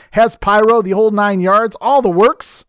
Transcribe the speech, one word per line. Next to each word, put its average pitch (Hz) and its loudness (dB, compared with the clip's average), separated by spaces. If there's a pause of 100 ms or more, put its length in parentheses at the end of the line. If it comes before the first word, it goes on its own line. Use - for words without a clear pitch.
(120)
has 226 0
pyro, 220 2
the 190 -4
whole 214 0
nine 208 -2
yards, 196 0
all 262 0
the 202 2
works. 208 -2